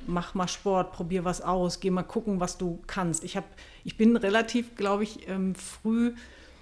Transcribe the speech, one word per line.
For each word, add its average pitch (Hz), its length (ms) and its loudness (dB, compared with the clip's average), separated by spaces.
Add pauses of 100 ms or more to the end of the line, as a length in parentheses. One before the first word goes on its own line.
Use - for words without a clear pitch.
"Mach 175 260 -2
mal 180 140 0
Sport, 185 460 0
probier 180 320 -2
was 180 160 0
aus, 180 400 0
geh 190 100 2
mal 180 120 2
gucken, 208 360 -2
was 175 180 -2
du 175 300 -4
kannst." 170 360 -2
Ich 180 140 -6
hab, 190 60 -2 (400)
ich - 140 -10
bin 226 180 8
relativ, 226 600 2
glaub 202 260 2
ich, - 260 -6
ähm, 190 260 0
früh, 233 600 0 (480)